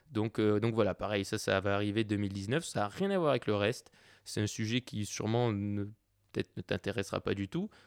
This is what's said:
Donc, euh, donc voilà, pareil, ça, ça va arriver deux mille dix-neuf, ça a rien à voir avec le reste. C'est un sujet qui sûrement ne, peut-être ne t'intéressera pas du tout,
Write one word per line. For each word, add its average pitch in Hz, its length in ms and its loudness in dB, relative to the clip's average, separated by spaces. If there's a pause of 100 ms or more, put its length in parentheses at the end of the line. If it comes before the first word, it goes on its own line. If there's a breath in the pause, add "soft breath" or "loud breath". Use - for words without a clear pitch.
(140 loud breath)
Donc, 110 260 0
euh, 107 220 4
donc 113 120 2
voilà, 104 220 4
pareil, 101 300 -2
ça, 110 120 -2
ça 101 220 2
va 101 160 2
arriver 104 300 0
deux 104 100 0
mille 101 160 0
dix-neuf, 101 320 -2
ça 104 220 -2
a - 20 0
rien 196 240 -2
à 196 60 2
voir 156 140 2
avec 131 160 0
le 107 80 4
reste. 101 360 0 (320 soft breath)
C'est - 180 -2
un 107 60 2
sujet 113 340 -2
qui 104 240 -6
sûrement 117 460 0
ne, 101 340 -2 (460)
peut-être - 240 -4
ne - 60 -8
t'intéressera 98 580 -2
pas 101 140 -2
du 98 140 -2
tout, 190 220 -4 (180 soft breath)